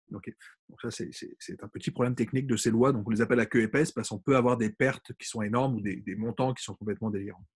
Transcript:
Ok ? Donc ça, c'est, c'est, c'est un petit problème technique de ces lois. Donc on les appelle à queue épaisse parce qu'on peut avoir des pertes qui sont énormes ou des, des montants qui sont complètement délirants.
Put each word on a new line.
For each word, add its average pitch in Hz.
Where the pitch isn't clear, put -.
Ok ? 104
Donc -
ça, 117
c'est, 98
c'est, -
c'est -
un 101
petit -
problème 123
technique 131
de 123
ces 113
lois. 123
Donc 104
on 113
les 107
appelle 120
à 107
queue 120
épaisse 139
parce 113
qu'on 113
peut 139
avoir 123
des 110
pertes 131
qui -
sont 113
énormes 120
ou 107
des, 98
des 95
montants 117
qui -
sont 98
complètement 104
délirants. 98